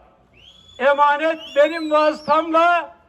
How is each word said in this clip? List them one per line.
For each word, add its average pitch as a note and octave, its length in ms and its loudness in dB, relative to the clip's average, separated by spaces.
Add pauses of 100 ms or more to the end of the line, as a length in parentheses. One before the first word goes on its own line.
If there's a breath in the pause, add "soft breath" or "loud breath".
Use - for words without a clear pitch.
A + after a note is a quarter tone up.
(800)
Emanet C#4+ 600 0 (180)
benim D#4 340 0
vasıtamla D#4 1000 0 (180)